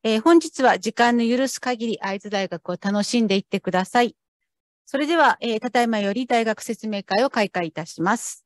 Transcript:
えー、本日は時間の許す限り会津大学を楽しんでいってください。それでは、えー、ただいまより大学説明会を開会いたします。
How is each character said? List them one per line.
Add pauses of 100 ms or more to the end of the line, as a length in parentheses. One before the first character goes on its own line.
え
ー、
本
日
は
時
間
の
許
す
限
り
会
津
大
学
を
楽
し
ん
で
い
っ
て
く
だ
さ
い。 (720)
そ
れ
で
は、
え
ー、
た
だ
い
ま
よ
り
大
学
説
明
会
を
開
会
い
た
し
ま
す。